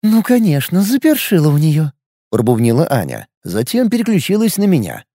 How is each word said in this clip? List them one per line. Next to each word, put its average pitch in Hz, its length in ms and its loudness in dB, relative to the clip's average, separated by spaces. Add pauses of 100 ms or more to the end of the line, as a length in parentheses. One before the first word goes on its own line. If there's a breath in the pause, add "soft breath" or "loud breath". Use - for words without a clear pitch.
«Ну, 220 200 2
конечно, 190 600 2
запершило 220 640 0
у 147 80 2
нее», — 151 360 0 (380)
пробубнила 117 600 2
Аня, 67 360 -4 (160)
затем 123 460 -2
переключилась 214 680 -2
на 202 60 0
меня. 113 500 -2